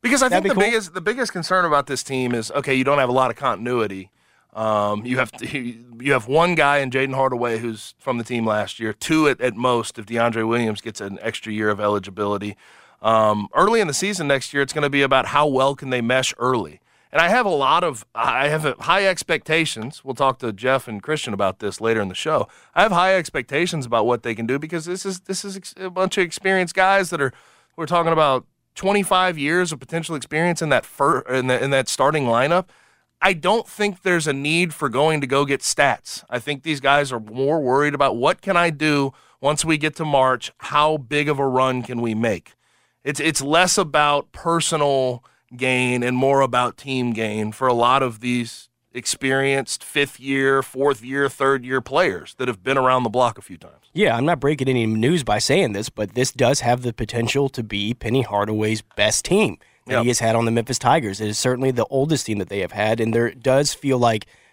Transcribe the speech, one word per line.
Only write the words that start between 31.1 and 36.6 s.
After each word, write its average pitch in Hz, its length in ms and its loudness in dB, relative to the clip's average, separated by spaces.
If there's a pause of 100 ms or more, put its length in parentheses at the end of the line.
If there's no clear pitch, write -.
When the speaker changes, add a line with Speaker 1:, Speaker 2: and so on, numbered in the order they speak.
Speaker 1:
in 127 260 -2
the, 127 140 2
in 139 80 0
that 131 180 2
starting 143 360 2
lineup. 139 440 2 (520)
I 190 140 2
don't 185 340 0
think 202 340 -4
there's 170 240 0
a 151 60 0
need 156 400 -2
for 147 160 -4
going 147 320 2
to 139 60 -2
go 135 180 2
get 139 160 -2
stats. - 720 -2
I 123 80 -4
think 139 240 -8